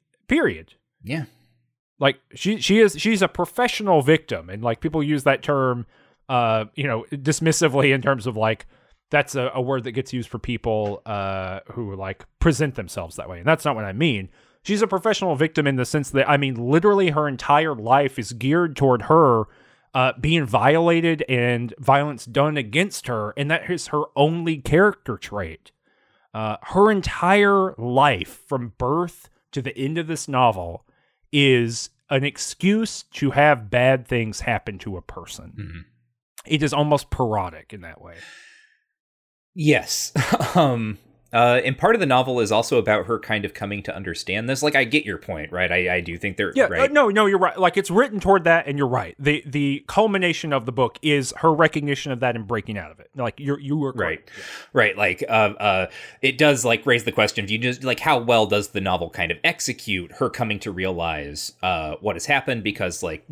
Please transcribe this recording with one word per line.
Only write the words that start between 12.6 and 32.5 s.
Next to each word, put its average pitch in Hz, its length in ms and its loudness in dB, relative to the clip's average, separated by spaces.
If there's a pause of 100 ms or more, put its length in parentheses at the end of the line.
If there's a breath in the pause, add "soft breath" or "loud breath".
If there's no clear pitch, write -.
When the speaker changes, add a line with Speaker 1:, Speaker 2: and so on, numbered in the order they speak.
Speaker 1:
themselves 90 400 -12
that - 120 -12
way. 90 100 -14
And 87 100 -8
that's 160 160 0
not 143 100 0
what 110 100 -6
I 98 80 -8
mean. 110 360 -2 (360 soft breath)
She's 202 160 -2
a 220 60 2
professional 190 480 0
victim 151 320 0
in 139 80 2
the 127 100 0
sense 147 260 -2
that, 135 200 2
I 147 60 6
mean, 139 180 -2
literally 170 560 4
her 151 160 0
entire 147 480 2
life 127 420 2
is 120 160 -8
geared 139 440 0
toward 127 260 4
her, 135 440 6 (460 soft breath)
uh, 127 280 2
being 156 260 2
violated 160 840 4
and 120 520 0
violence 139 460 2
done 143 300 0
against 139 520 -2
her. 107 280 -4
And 143 140 -4
that 160 180 -2
is 175 200 -6
her 147 140 -2 (120)
only 160 440 0
character 156 580 2
trait. 92 560 -10 (600)
Uh, 107 300 -6
her 208 300 4
entire 196 840 2
life, 123 720 0
from 120 320 -6
birth 160 500 -4 (220)
to 139 100 -6
the 123 160 -8
end 143 220 -4
of 165 80 -6
this 160 220 -8
novel, 107 580 0 (460)
is 123 580 4 (200)
an 135 140 0
excuse 208 800 -2 (100)